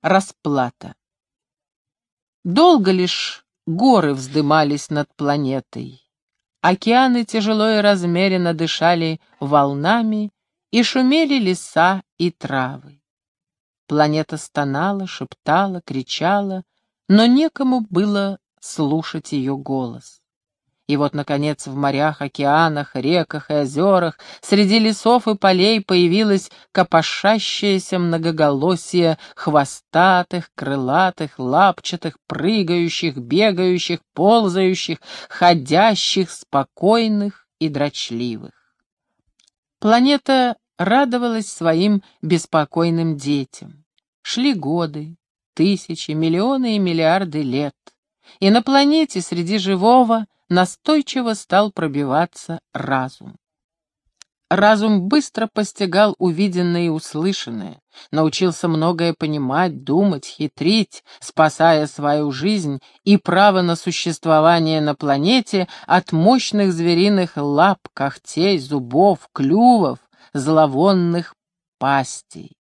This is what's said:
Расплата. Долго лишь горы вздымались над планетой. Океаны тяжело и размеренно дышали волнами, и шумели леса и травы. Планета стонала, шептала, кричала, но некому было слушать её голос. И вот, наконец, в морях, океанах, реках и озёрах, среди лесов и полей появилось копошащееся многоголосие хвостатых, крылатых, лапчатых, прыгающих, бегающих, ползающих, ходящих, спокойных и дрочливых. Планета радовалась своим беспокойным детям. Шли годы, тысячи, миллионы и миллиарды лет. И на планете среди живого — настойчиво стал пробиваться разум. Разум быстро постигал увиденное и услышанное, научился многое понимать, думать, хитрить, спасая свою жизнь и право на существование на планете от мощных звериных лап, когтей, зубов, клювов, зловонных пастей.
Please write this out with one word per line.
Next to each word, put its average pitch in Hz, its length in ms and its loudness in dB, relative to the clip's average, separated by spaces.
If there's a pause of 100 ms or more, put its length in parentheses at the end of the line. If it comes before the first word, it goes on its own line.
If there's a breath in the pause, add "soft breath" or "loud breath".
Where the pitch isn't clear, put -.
Расплата. 156 920 -2 (1500)
Долго 220 480 4
лишь - 520 -4 (220)
горы 180 480 2
вздымались 143 760 -2
над 147 260 -6
планетой. 135 920 -6 (520)
Океаны 240 640 2
тяжело 214 440 -2
и 214 120 2
размеренно 180 760 0
дышали 165 680 0 (200)
волнами, 165 920 0 (400)
и 233 140 2
шумели 269 560 0
леса 185 640 0 (120)
и 170 140 -2
травы. 139 720 -8 (880)
Планета 151 480 0
стонала, 165 720 -6
шептала, 180 720 -4
кричала, 190 800 -6 (460)
но 214 180 6
некому 254 640 0
было 196 480 -2 (220)
слушать 156 720 -6
её 139 240 -4
голос. 131 680 -10 (680)
И 143 80 0
вот, 143 160 0
наконец, 147 540 -4
в 135 100 -12
морях, 143 460 -2
океанах, 147 720 -2
реках 151 540 -2
и 151 40 -4
озёрах, 160 640 0 (220 loud breath)
среди 202 380 2
лесов 220 500 2
и 214 80 0
полей 196 460 2
появилось 190 680 2 (220 soft breath)
копошащееся 190 1300 0
многоголосие 165 1200 0 (180 loud breath)
хвостатых, 175 1160 0
крылатых, 139 840 -4
лапчатых, 165 800 -2 (100)
прыгающих, 170 920 -2
бегающих, 180 840 0 (140)
ползающих, 185 840 0 (300 loud breath)
ходящих, 175 1040 2
спокойных 208 1160 -2 (120)
и 160 100 -2
дрочливых. 123 840 -6 (1300)
Планета 254 760 2 (220)
радовалась 233 760 0
своим 180 500 0 (200 soft breath)
беспокойным 165 960 -2
детям. 139 680 -8 (380)
Шли 262 320 -2
годы, 156 640 -6 (360)
тысячи, 170 600 -2
миллионы 214 640 0
и - 20 0
миллиарды 165 640 0
лет. 139 320 -4 (640 soft breath)
И 196 80 4
на 226 140 6
планете 277 580 2
среди 175 380 -4
живого — 220 680 2 (220)
настойчиво 233 840 0
стал 202 360 0
пробиваться 147 880 -4 (120)
разум. - 640 -6 (1120)
Разум 208 520 2
быстро 220 440 -2
постигал 202 720 0
увиденное 175 680 0
и - 20 0
услышанное, 156 920 -6 (280 loud breath)
научился 160 560 -2
многое 165 460 0
понимать, 151 720 -4
думать, 160 400 0
хитрить, 175 800 -4 (160 loud breath)
спасая 156 640 2
свою 147 460 -4
жизнь 151 460 -4 (260 soft breath)
и 202 140 4
право 190 420 4
на 170 160 0
существование 160 1040 0
на 147 140 -2
планете 175 720 0 (180 loud breath)
от 180 260 0
мощных 202 600 2
звериных 175 640 2
лап, 147 560 0
когтей, 165 640 -2
зубов, 143 760 0
клювов, 180 640 2 (340 soft breath)
зловонных 160 1000 2 (440)
пастей. - 840 -6